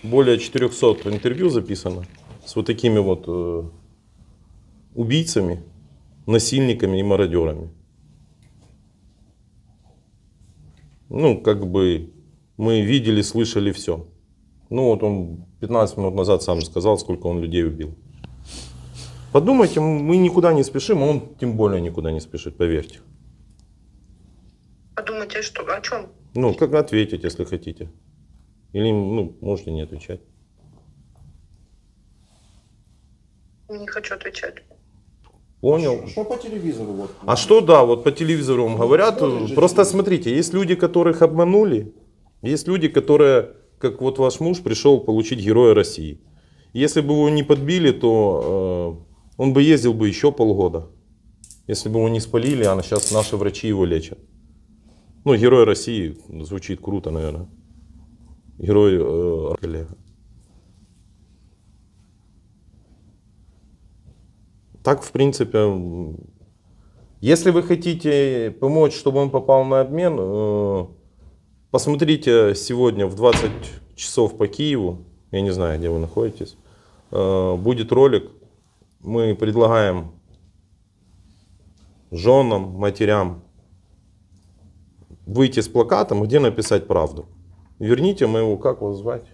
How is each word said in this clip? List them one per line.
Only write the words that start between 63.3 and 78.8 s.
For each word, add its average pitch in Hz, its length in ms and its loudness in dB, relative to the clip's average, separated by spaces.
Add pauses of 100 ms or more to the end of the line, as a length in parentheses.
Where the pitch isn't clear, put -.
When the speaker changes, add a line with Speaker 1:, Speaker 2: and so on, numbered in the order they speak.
Speaker 1:
Так, 139 180 0
в - 100 -18
принципе, 131 460 -2
м, 87 580 -4 (1040)
если 165 320 4
вы 170 120 2
хотите 143 880 0 (100)
помочь, 147 320 2
чтобы 139 260 -2
он 139 120 0
попал 135 340 4
на 135 160 2
обмен, 151 380 0
э, 101 640 -2 (840)
посмотрите 135 840 2
сегодня 117 520 -2
в 95 80 -8
двадцать 113 360 2 (440)
часов - 420 -2
по 104 100 0
Киеву, 113 500 -4 (340)
я 98 100 -4
не 98 100 -2
знаю, 85 280 -2
где 85 100 -4
вы 82 100 -4
находитесь, 104 560 -6 (560)
э, 92 440 0
будет 113 360 -2
ролик. 123 380 4 (720)